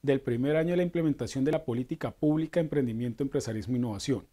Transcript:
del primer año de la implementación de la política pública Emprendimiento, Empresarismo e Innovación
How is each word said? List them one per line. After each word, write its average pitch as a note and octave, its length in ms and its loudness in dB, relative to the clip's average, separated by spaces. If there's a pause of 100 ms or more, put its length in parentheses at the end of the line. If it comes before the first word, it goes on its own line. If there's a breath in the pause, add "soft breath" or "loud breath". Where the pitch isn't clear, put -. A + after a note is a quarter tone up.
del C3+ 200 2
primer B2+ 340 0
año D#3+ 160 2
de F3 60 0
la F3+ 80 2
implementación D3 600 0
de D3+ 60 2
la D#3+ 140 0
política B2 480 -4
pública D#3 480 2
Emprendimiento, B2 640 0
Empresarismo A#2+ 500 -2
e B2 40 2
Innovación A#2 540 -2